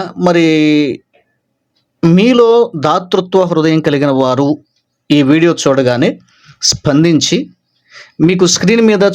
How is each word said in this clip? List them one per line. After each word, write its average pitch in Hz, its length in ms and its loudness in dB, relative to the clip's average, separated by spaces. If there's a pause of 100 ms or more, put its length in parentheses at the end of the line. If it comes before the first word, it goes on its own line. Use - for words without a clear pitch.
(180)
మరి 156 800 0 (1040)
మీలో 233 720 2
దాతృత్వ 180 640 -2
హృదయం 160 380 0
కలిగిన 143 300 -2
వారు 135 480 -2 (520)
ఈ 147 120 4
వీడియో 160 320 2 (140)
చూడగానే 135 500 0 (440)
స్పందించి, 156 840 -2 (760)
మీకు 180 260 2
స్క్రీన్ 202 340 0
మీద 214 220 2 (120)